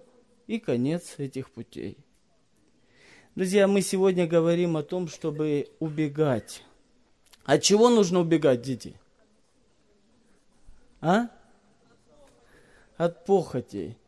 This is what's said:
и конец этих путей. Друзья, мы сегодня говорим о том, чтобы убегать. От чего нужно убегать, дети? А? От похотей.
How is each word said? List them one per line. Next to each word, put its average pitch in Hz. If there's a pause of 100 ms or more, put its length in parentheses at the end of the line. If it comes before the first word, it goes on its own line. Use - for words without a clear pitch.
(480)
и 220
конец 147
этих 135
путей. - (1400)
Друзья, 190
мы 196
сегодня 185
говорим 170
о 151
том, 180
чтобы 147 (100)
убегать. 151 (840)
От 143
чего 214
нужно 190
убегать, 156
дети? 127 (2000)
А? 202 (1700)
От 170
похотей. 120 (120)